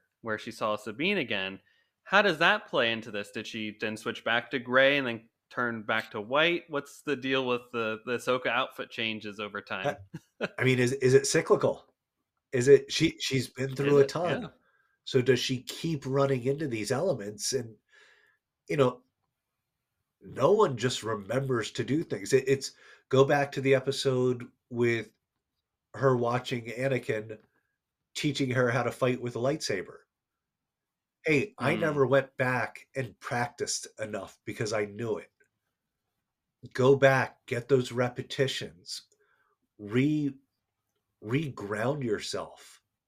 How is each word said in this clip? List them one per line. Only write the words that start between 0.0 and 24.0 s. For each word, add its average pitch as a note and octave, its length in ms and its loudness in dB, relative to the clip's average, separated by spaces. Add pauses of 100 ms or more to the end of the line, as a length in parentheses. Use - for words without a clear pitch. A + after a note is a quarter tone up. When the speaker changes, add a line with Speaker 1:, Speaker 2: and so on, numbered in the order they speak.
Speaker 1:
where A2 160 -4
she G#2+ 140 -10
saw G#2+ 260 -2
Sabine D3+ 400 -4
again. G2+ 440 -4 (440)
How G3 160 2
does G3 180 4
that G3 300 2
play A#2+ 240 2
into A2+ 180 -6
this? G2+ 200 -8
Did A2 160 -8
she G#2+ 340 -8
then G#2+ 160 -4
switch A2 260 -8
back A#2+ 280 -2
to C#3 80 -4
gray C3 400 4
and C3+ 80 -2
then A2+ 160 -6 (260)
turn A#2 340 -4
back A2 280 -2
to A2+ 100 -8
white? D3+ 480 0
What's C#3+ 320 -8
the C#3+ 160 -4
deal C3 300 -2
with B2 160 -2 (100)
the, A2 320 -4
the A#2+ 140 -4
Ahsoka B2+ 300 -2
outfit B2 420 -4
changes G#2+ 500 -8
over G2+ 220 -8
time? G2 340 -6 (460)
Speaker 2:
I, F#3+ 60 -4 (100)
I B2 60 0
mean, B2+ 140 4
is, B2 140 2
is C3 220 2
it C3+ 120 8
cyclical? - 600 2 (680)
Is B2 160 2
it, C#3 240 8
she, D#3+ 260 0
she's B2+ 300 -2
been C3+ 260 -6
through C#3+ 220 2
Speaker 1:
Is C#3 60 8
Speaker 2:
a - 20 8
Speaker 1:
it? C#3 60 -6
Speaker 2:
ton. E3+ 320 -2
Speaker 1:
Yeah. G3 60 -10 (560)
Speaker 2:
So C3 180 2
does B2 180 4
she B2+ 220 -4
keep - 420 -6
running C3+ 400 0
into C#3+ 240 -2
these A2 240 -4
elements? A#2+ 640 -2
And, A#2 220 -6 (920)
you E3 80 -4
know, B2+ 240 4 (1200)
no B2 320 2
one G3+ 240 4
just A#2+ 260 -2
remembers A2 680 -2
to A#2 120 -4
do C3+ 180 0
things. A2 320 -6
It, C3 120 6
it's, C3+ 260 0 (360)
go C3 160 6
back C#3+ 280 2
to C#3+ 100 -6
the C3+ 120 6
episode B2+ 720 0 (220)